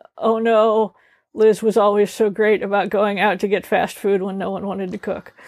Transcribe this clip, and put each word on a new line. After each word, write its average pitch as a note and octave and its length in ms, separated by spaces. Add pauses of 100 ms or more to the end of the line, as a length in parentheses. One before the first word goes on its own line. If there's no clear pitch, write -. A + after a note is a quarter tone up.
(180)
oh A3 220
no, A3 560 (400)
Liz G#3+ 260
was A3 160
always G#3 340
so G#3+ 200
great G#3 320
about G3 260
going G3+ 300
out F#3+ 220
to G#3 60
get F#3+ 200
fast G3 300
food G3 260
when G3 160
no F#3 100
one G3 160
wanted F#3+ 280
to G#3 40
cook. F3+ 360 (140)